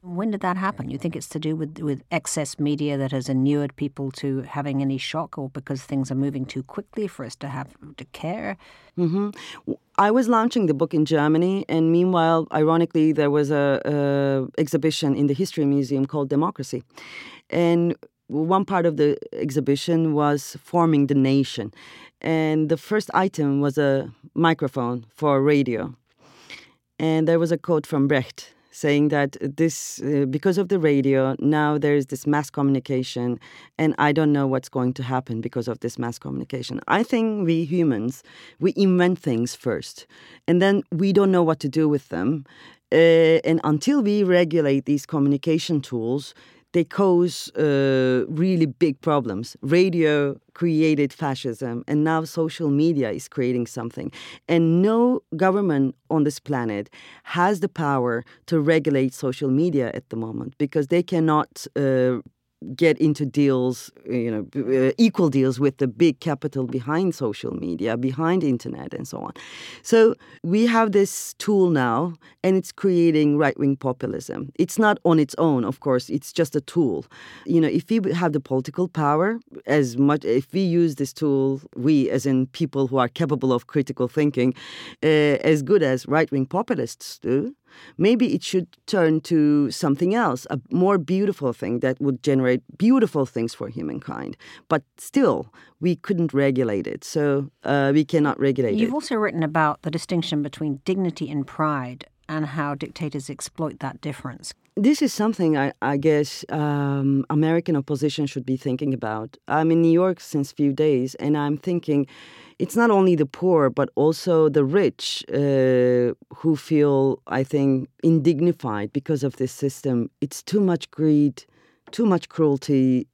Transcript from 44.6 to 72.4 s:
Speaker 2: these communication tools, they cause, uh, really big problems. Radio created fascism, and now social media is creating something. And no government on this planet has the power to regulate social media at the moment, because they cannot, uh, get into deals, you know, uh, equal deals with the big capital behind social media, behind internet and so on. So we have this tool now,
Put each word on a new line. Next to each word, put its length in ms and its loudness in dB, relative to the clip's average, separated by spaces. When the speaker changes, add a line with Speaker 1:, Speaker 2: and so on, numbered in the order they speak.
Speaker 2:
these 220 -2
communication 760 0
tools, 540 -6
they 100 2
cause, 720 0
uh, 720 2
really 380 0
big 360 0
problems. 600 -2
Radio 760 2
created 600 2
fascism, 720 -6
and 160 0
now 220 0
social 440 -4
media 400 2
is 200 -8
creating 380 -2
something. 440 -10
And 320 4
no 400 2
government 580 0
on 160 2
this 140 -4
planet 500 -4
has 380 0
the 80 -2
power 560 -2
to 120 2
regulate 540 2
social 360 -4
media 440 0
at 160 -12
the 80 -8
moment, 400 -8
because 300 -2
they 160 2
cannot, 600 -2
uh, 420 0
get 220 4
into 260 2
deals, 680 0
you 220 -2
know, 560 -2
uh, 100 2
equal 320 4
deals 300 2
with 180 0
the 100 0
big 340 2
capital 440 -4
behind 480 -2
social 400 -6
media, 420 -4
behind 480 -2
internet 520 -6
and 120 -10
so 120 -12
on. 120 -12
So 320 6
we 220 2
have 260 2
this 440 0
tool 340 2
now, 440 2